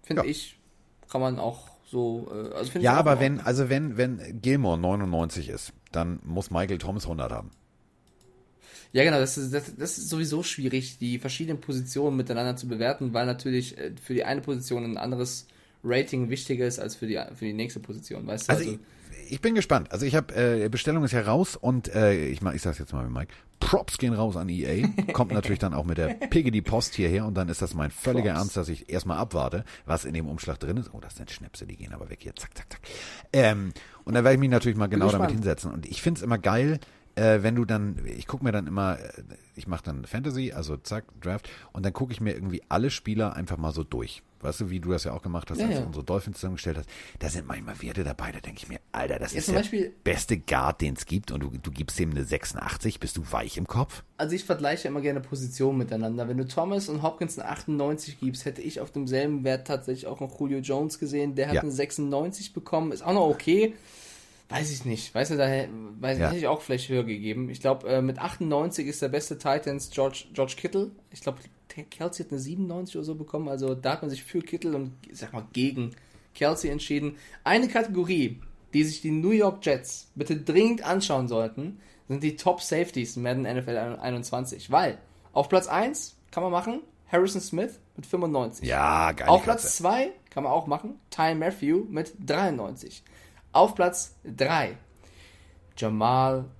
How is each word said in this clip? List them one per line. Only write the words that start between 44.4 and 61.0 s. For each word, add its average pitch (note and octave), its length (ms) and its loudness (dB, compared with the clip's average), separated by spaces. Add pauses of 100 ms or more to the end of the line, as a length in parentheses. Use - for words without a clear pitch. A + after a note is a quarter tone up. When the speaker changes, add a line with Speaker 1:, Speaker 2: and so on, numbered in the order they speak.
Speaker 2:
Weißt D2+ 180 -4
du, G2 100 -4
wie F2+ 120 -4
du E2+ 100 -4
das F2+ 140 0
ja B1+ 80 -4
auch E2 80 -6
gemacht E2+ 280 -6
hast, E2+ 100 -4
Speaker 1:
Ja, A3 80 2
Speaker 2:
als F#3+ 80 2
Speaker 1:
ja. C3+ 40 0
Speaker 2:
du B2 80 -2
unsere D2+ 160 -6
Dolphins G2 320 -2
zusammengestellt F2 420 -4
hast, C#2+ 120 -8 (300)
da D#2+ 100 -4
sind D#2 180 -6
manchmal - 340 -8
Werte C#2 220 -4
dabei, - 300 -4
da - 80 -12
denk - 160 -12
ich - 100 -16
mir, - 140 -12 (100)
Alter, - 260 -2
das - 140 -6
Speaker 1:
Ja, - 60 -4
Speaker 2:
ist D#3 80 -2
Speaker 1:
zum F#3+ 80 2
Speaker 2:
der G3 80 4
Speaker 1:
Beispiel G#3 320 -2 (100)
Speaker 2:
beste F2+ 340 0
Guard, C#2+ 440 0
den C#2 140 0
es - 100 -10
gibt, - 260 -4
und D2 80 -2
du, C#2+ 100 -4
du B1+ 220 -8
gibst D2+ 300 -6
ihm E2 100 2
eine C#2 140 -2
sechsundachtzig, - 760 -4
bist - 160 -6
du D#2+ 160 -4
weich A1 240 -4
im F2 120 -4
Kopf? - 360 -2 (140)
Speaker 1:
Also D#3 180 -2
ich G3 80 -4
vergleiche D3 460 0
immer C#3+ 100 -2
gerne C#3 220 0
Positionen C3 560 0
miteinander. A#2 500 -2
Wenn B2 100 -2
du C3 80 0
Thomas G3 440 -2
und D3+ 140 -4
Hopkins D#3+ 360 -2
eine - 80 -6
achtundneunzig D3 720 -2
gibst, B2+ 240 -4
hätte - 180 -6
ich D#3 200 -6
auf D3 100 -8
demselben C#3 540 0
Wert C3 200 0
tatsächlich C3 420 -4
auch C3+ 120 -8
noch C3 180 -8
Julio C#3 220 0
Jones C#3 400 -2
gesehen, C#3+ 360 -2